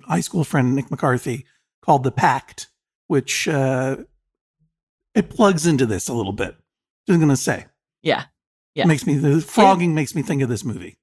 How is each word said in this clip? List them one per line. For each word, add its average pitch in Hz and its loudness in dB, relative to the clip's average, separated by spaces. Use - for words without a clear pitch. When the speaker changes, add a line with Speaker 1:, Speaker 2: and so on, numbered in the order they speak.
Speaker 1:
high 170 -2
school 165 -4
friend, 127 0
Nick 139 -6
McCarthy, 131 -4
called 143 2
The 131 -2
Pact, - -2
which, - -2
uh, 135 -2
it 220 0
plugs 190 2
into 139 4
this 101 -4
a 135 -6
little 101 -2
bit. 98 -6
Just 175 4
gonna 143 4
say. - -6
Speaker 2:
Yeah. - -2
Yeah. 139 2
Speaker 1:
Makes 156 2
me, 147 0
the 147 2
frogging 180 4
makes 151 -4
me 151 -2
think 139 -4
of 131 0
this 117 -4
movie. 90 -10